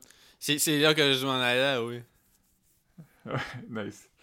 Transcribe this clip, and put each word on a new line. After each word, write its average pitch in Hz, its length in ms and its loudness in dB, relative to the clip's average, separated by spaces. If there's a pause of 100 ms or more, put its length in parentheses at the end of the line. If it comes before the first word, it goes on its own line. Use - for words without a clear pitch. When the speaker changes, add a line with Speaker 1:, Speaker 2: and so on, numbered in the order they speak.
(380)
Speaker 1:
C'est, 147 200 -2
c'est 147 220 0
là 156 140 6
que 143 200 4
je 131 100 0
m'en 131 160 0
allais, 127 420 2
oui. 120 240 -8
Speaker 2:
<laughs> - 40 -20 (1160)
Ouais, 123 580 -8
nice. - 260 -14 (120)